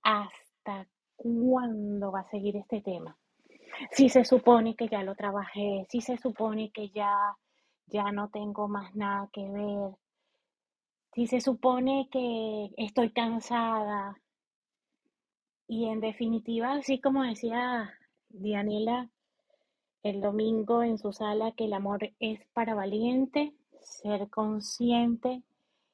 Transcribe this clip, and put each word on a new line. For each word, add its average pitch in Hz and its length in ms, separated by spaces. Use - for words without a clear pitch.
¿hasta 208 840
cuándo 233 960
va 190 100
a - 80
seguir 202 280
este 208 240
tema? 165 360
Si 269 180
se 247 160
supone 233 500
que 233 120
ya 202 160
lo 190 100
trabajé, 202 760
si 240 120
se 247 160
supone 220 540
que 214 180
ya, 202 480
ya 202 260
no 208 180
tengo 208 380
más 196 280
nada 202 360
que 196 180
ver, 202 460
si 240 120
se 247 140
supone 254 720
que 220 680
estoy 226 340
cansada". 226 1080
Y 226 180
en 220 160
definitiva, 226 720
así 269 260
como 269 240
decía 233 720
Dianela 214 800
el 202 180
domingo 220 640
en 226 140
su 208 140
sala, 214 420
que 226 120
el 208 80
amor 202 460
es 220 200
para 226 220
valiente, 254 760
ser 208 480
consciente 233 1120